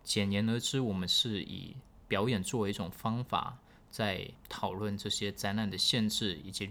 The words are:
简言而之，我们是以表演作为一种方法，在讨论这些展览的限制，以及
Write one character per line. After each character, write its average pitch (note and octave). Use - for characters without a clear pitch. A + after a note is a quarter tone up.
简 G2+
言 G#2
而 A#2
之， C3+
我 A2+
们 F2+
是 G#2
以 F2+
表 G#2
演 G#2
作 A#2
为 G2+
一 -
种 F2+
方 A2+
法， -
在 F#2+
讨 G2
论 G2+
这 G2+
些 G2+
展 G2
览 G#2+
的 F2+
限 A2
制， F#2+
以 F#2
及 G2